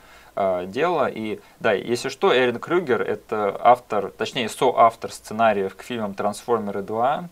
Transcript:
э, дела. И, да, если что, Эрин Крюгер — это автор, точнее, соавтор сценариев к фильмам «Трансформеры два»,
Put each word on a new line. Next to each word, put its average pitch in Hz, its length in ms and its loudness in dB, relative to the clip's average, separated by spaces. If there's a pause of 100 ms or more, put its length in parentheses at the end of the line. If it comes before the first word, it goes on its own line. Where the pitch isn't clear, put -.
(360)
э, 92 300 0
дела. 143 440 0
И, 107 300 -8 (200)
да, 113 120 2
если 120 380 -2
что, 175 240 2
Эрин 123 240 2
Крюгер — 139 440 0 (140)
это 104 460 -2
автор, 104 540 2
точнее, 113 320 -4
соавтор 117 640 2
сценариев 107 640 0
к - 60 -18
фильмам 107 320 -6
«Трансформеры 104 680 -2
два», 151 500 -2